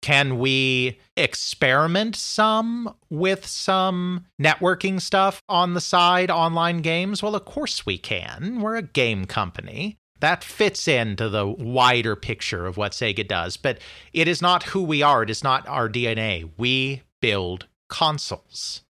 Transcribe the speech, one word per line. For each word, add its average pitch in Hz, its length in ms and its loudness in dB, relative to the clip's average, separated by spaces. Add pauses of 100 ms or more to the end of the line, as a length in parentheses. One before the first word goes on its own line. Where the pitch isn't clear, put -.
Can 139 380 2
we 131 600 0 (180)
experiment 165 960 0
some 226 800 0 (140)
with 185 360 0
some 180 800 0 (160)
networking 180 600 2
stuff 190 480 2
on 180 240 2
the 175 80 0
side, 180 500 4
online 165 460 2
games? 170 440 -2
Well, 214 140 -2
of 196 100 -6
course - 400 -6
we 95 120 -2
can. 135 640 -6
We're 220 160 -2
a 226 40 -6
game 113 440 0
company. 110 720 -6 (220)
That 170 240 0
fits - 440 -2
into 113 420 0
the 101 180 0
wider 120 680 2
picture 95 500 -6
of 92 120 -6
what 104 160 -2
Sega 107 340 -2
does, 90 300 -4
but 131 220 -2 (340)
it 160 140 2
is 170 140 0
not 175 220 4
who - 180 -2
we 156 200 0
are. 143 220 6
It 104 60 -4
is 110 140 -4
not 131 240 0
our 123 220 -2
D 120 180 -2
N 113 100 0
A. 98 280 -2 (120)
We 131 440 0 (200)
build 95 460 0 (220)
consoles. - 920 -4 (160)